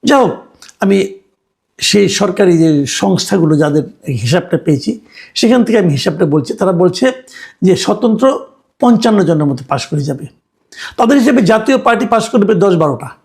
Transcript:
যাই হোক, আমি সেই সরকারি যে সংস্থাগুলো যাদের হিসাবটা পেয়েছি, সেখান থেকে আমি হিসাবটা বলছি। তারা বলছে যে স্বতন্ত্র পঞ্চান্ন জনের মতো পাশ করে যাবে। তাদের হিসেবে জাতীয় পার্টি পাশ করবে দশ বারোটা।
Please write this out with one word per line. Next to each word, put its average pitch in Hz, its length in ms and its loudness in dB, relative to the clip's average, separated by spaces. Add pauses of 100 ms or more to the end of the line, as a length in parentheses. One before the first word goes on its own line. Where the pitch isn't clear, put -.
যাই 285 120 4
হোক, 208 120 2 (500)
আমি 196 160 2 (800)
সেই 202 280 2 (140)
সরকারি 190 320 2 (100)
যে 160 60 4 (320)
সংস্থাগুলো 175 640 0
যাদের 151 220 0 (380)
হিসাবটা 170 420 -2
পেয়েছি, 147 260 -2 (440)
সেখান 247 320 2
থেকে 220 160 0
আমি 175 160 2
হিসাবটা 160 260 -2 (100)
বলছি। 151 160 -2 (100)
তারা 190 120 0 (100)
বলছে 180 240 0 (600)
যে 190 60 4 (120)
স্বতন্ত্র 220 420 0 (540)
পঞ্চান্ন 233 380 2 (100)
জনের 151 220 0
মতো 127 180 -6
পাশ 139 220 -4
করে 147 180 -4
যাবে। 143 160 -8 (720)
তাদের 240 240 2
হিসেবে 240 200 2 (100)
জাতীয় 220 260 2 (100)
পার্টি 233 200 0
পাশ 220 260 0
করবে 214 200 2 (120)
দশ 190 180 2
বারোটা। 131 260 -4 (160)